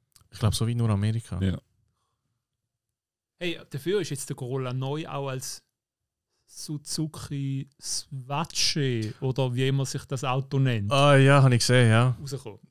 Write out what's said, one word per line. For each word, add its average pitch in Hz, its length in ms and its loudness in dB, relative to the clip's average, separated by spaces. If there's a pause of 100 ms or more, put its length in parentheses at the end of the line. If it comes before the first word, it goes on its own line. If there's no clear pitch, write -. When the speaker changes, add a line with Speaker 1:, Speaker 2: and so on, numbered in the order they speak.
(320)
Speaker 1:
Ich - 80 -14
glaub, - 160 2
so 113 100 -2
wie 120 100 -2
nur 117 140 0
Amerika. 104 520 -2
Speaker 2:
Ja. 92 180 0 (1800)
Speaker 3:
Hey, 175 200 -6 (100)
dafür 180 320 -2
ist 147 80 -6
jetzt - 200 -8
der 143 80 -6
Corolla 127 360 -6
neu 135 340 -6
auch 143 200 -8
als 131 360 -10 (880)
Suzuki 143 1160 -8 (100)
Swache 131 1400 -4
oder 131 320 -2
wie 131 140 0
immer 135 180 0
sich - 200 -8
das 127 180 -8
Auto 135 340 -2
nennt. 117 340 0
Speaker 1:
Ah, 143 240 6
ja, 135 280 8
hab 127 80 6
ich 120 80 4
gesehen, 123 320 6
ja. 120 280 4
Speaker 3:
Rausgekommen. 127 400 -12 (120)